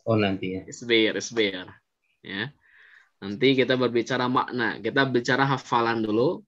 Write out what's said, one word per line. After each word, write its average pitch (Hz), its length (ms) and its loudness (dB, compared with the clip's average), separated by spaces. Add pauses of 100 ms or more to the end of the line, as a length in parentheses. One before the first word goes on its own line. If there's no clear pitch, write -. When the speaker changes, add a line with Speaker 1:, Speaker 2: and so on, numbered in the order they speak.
Speaker 1:
oh, 113 140 2
nanti 95 380 0
ya. 95 120 -8
Speaker 2:
Isbir, 113 480 2
isbir. 101 480 -2 (560)
Ya. 104 320 -8 (680)
Nanti 107 360 2
kita 127 200 2
berbicara 123 520 0
makna. 123 520 -2
Kita 131 280 0
bicara 127 400 2
hafalan 117 560 0
dulu. 123 420 0